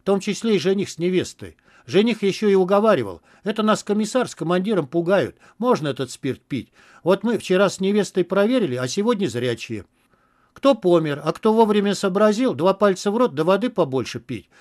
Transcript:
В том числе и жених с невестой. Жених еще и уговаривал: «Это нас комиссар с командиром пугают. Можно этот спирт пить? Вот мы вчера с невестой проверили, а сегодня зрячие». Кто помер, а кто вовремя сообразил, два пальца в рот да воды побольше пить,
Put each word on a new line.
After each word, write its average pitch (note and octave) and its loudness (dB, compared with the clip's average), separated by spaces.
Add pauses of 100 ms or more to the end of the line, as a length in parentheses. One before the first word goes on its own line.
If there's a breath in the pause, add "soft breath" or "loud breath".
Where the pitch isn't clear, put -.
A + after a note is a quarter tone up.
В - -20
том G3 0
числе G#3+ -2
и - 2
жених F#3+ -2
с - -16
невестой. E3 -4 (300 soft breath)
Жених G#3+ 2
еще G3 0
и G3 4
уговаривал: F#3 2 (220 soft breath)
«Это G#3 -4
нас G#3+ 0
комиссар G#3+ -2
с - -14
командиром F3+ -2
пугают. E3+ -2 (200 soft breath)
Можно G3+ 0
этот C3 -6
спирт - -8
пить? - -8 (320 soft breath)
Вот F#3+ 0
мы A3+ -2
вчера F#3 2
с - -10
невестой F#3+ 0
проверили, G3+ 0
а B2+ -4
сегодня G3+ -2
зрячие». A#2 -4 (680)
Кто C4+ 2
помер, E3 2
а D#3 -2
кто A3 0
вовремя G#3 4
сообразил, G#3 2
два E3+ 2
пальца G3+ 0
в G#3 -2
рот A#3+ 0
да D3+ -2
воды G3 0
побольше C3 -4
пить, - -14 (100)